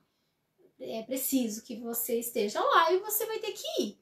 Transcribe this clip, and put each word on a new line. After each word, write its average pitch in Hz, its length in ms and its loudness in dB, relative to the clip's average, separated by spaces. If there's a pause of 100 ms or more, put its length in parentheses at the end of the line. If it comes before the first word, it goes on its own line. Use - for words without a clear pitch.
(800)
É 226 240 -8
preciso 247 640 0
que 226 120 -10
você 233 440 -2
esteja 233 420 -2
lá 359 300 6
e 370 60 4
você 427 260 -2
vai 440 140 -4
ter 427 140 -6
que 622 300 -4
ir", 208 200 -4